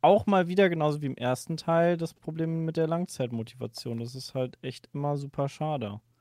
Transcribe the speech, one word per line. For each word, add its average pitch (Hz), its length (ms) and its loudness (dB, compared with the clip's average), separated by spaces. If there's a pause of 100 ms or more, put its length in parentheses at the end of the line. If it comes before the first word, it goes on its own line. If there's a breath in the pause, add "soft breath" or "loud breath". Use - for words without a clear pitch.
auch 196 240 6
mal 185 220 4
wieder 190 220 4
genauso 151 320 0
wie 147 40 -6
im 131 100 -2
ersten 127 400 -2
Teil 170 420 2
das 165 180 -6
Problem 165 500 -4
mit 160 120 -2
der 160 100 2
Langzeitmotivation. 120 1120 -4
Das 120 160 -8
ist 131 180 -12
halt 131 300 -4
echt - 300 -10
immer 143 240 -2
super 139 320 -4
schade. 123 520 -4 (200)